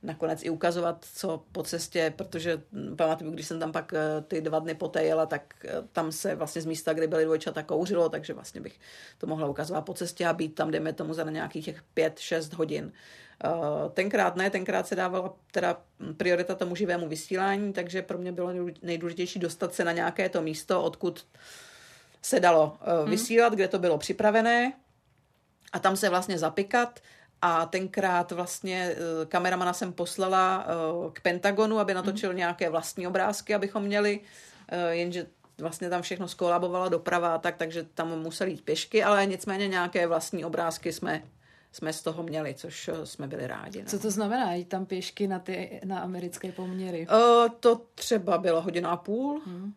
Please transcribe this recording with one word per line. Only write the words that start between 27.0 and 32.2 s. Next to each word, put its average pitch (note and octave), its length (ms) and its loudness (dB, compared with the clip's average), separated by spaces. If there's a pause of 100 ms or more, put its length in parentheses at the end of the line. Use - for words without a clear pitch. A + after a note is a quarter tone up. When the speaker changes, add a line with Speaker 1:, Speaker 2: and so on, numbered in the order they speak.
Speaker 1:
A E3 200 4
tenkrát F#3 680 0
vlastně, F3+ 640 -4
eh, D#3+ 300 -4
kameramana F3+ 480 2
jsem F3+ 200 -4
poslala, F#3 760 2
eh, E3 460 -2
k - 80 -16
Pentagonu, G3+ 580 2
aby G3 140 2
natočil F#3+ 360 -2